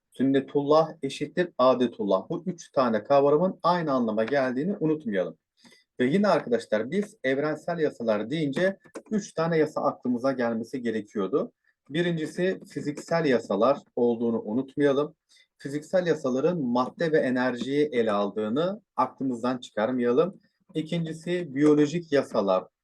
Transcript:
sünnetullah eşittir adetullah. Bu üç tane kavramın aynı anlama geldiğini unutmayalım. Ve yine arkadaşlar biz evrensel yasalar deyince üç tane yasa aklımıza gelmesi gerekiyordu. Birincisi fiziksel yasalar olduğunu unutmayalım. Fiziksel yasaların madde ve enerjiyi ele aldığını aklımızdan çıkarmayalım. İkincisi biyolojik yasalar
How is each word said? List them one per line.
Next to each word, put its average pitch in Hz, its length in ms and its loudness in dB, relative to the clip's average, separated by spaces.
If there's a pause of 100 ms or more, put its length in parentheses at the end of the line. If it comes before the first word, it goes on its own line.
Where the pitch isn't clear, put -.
(120)
sünnetullah 139 800 2 (120)
eşittir 147 540 -4
adetullah. 117 720 2
Bu 165 160 -6
üç 175 260 -10
tane 117 320 0
kavramın 143 600 4
aynı 165 280 2
anlama 113 320 0
geldiğini 135 560 -2
unutmayalım. 151 580 -2 (600)
Ve 127 60 2
yine 196 220 2
arkadaşlar 120 640 0
biz 202 320 -4
evrensel 147 560 -2
yasalar 113 500 -2
deyince 165 480 -2 (340)
üç 208 220 -4
tane 165 240 0
yasa 147 240 0
aklımıza 127 500 -2
gelmesi 117 500 -4
gerekiyordu. 110 720 -2 (380)
Birincisi 170 680 -2 (100)
fiziksel 147 560 -4
yasalar 120 520 2 (180)
olduğunu 117 460 0
unutmayalım. 139 720 0 (440)
Fiziksel 151 480 -2
yasaların 151 540 0
madde 127 500 -2
ve 156 80 4
enerjiyi 127 680 0
ele 117 260 0
aldığını 110 680 -2 (140)
aklımızdan 127 640 -2
çıkarmayalım. 123 840 0 (340)
İkincisi 160 840 -6
biyolojik 147 560 2
yasalar 98 560 0 (160)